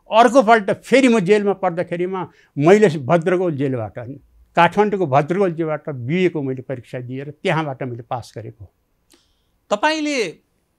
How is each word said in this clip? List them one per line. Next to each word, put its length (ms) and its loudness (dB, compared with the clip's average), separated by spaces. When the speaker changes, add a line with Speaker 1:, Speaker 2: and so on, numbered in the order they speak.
Speaker 1:
अर्कोपल्ट 600 4
फेरि 360 2
म 120 4
जेलमा 340 2
पर्दाखेरिमा 800 -6
मैले 400 4
भद्रगोल 600 0
जेलबाट, 640 -8
काठमाडौँको 520 2
भद्रगोल 460 0
जेलबाट 360 -6
बिए 400 -2
को 120 -4
मैले 200 -6
परीक्षा 380 -12
दिएर 320 -12
त्यहाँबाट 520 -4
मैले 180 -10
पास 360 -12
गरेको। 360 -18
Speaker 2:
तपाईँले 680 -2